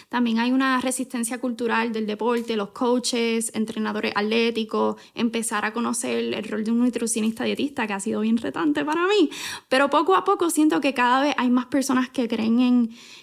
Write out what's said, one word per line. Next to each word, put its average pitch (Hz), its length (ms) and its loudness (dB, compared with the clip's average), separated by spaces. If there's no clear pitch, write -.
También 233 300 0
hay 240 140 0
una 262 280 2
resistencia 247 600 -4
cultural 226 520 -2
del 220 140 -4
deporte, 233 480 -2
los 202 140 -2
coaches, 240 880 0
entrenadores 214 580 -4
atléticos, 220 840 0
empezar 226 480 -2
a 214 80 -4
conocer 233 600 -2
el 226 120 -6
rol 214 180 -4
de 214 80 -2
un 233 80 2
nutricionista 226 640 0
dietista, 226 460 -2
que 214 60 -4
ha 196 40 -4
sido 214 220 -4
bien 226 160 2
retante 294 480 -2
para 330 240 0
mí, 392 200 4
pero 277 220 2
poco 311 240 4
a 370 100 2
poco 392 260 2
siento 311 300 2
que 269 140 0
cada 247 300 2
vez 294 140 2
hay 254 120 2
más 247 160 2
personas 254 420 0
que 240 200 -2
creen 226 320 2
en, 247 300 4